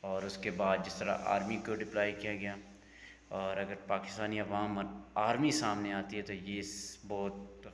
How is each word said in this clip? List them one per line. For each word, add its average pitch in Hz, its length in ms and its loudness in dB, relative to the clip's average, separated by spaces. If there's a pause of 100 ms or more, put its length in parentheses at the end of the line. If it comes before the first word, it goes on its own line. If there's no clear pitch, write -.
और 95 200 0
उसके 98 260 -2
बाद 95 340 4
जिस - 160 -6
तरह 101 120 2
आर्मी 101 440 2
को 110 180 -2
डिप्लॉय 104 380 2
किया 104 220 -4
गया 101 240 -4 (760)
और 95 260 0
अगर 98 160 -2
पाकिस्तानी 107 640 0
अवाम 104 400 0
और - 380 -6
आर्मी 120 360 4
सामने 101 400 2
आती 98 240 -2
है 101 60 -2
तो 101 100 -6
ये 98 300 -4
स-, - 440 -8
बहुत 98 560 -4 (120)